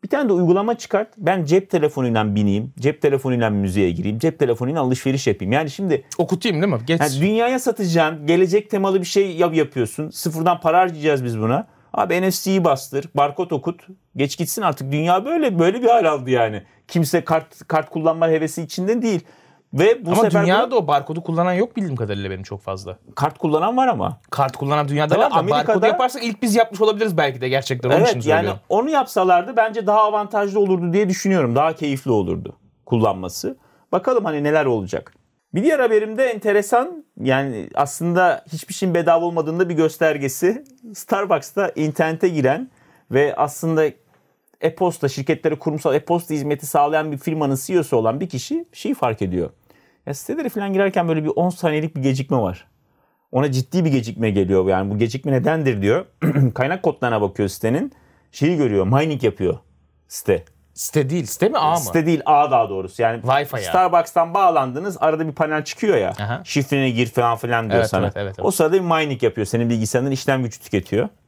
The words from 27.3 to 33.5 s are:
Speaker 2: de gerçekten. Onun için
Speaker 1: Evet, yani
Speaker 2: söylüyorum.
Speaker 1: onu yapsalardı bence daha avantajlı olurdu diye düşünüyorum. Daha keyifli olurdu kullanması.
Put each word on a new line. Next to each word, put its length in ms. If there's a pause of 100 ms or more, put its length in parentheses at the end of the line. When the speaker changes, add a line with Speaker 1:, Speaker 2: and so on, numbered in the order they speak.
Speaker 2:
de 80
gerçekten. 400
Onun 140
için 100
Speaker 1:
Evet, 120
yani 120
Speaker 2:
söylüyorum. 220 (100)
Speaker 1:
onu 200
yapsalardı 680
bence 300
daha 140
avantajlı 580
olurdu 340
diye 160
düşünüyorum. 460
Daha 180
keyifli 380
olurdu 440 (300)
kullanması. 720 (340)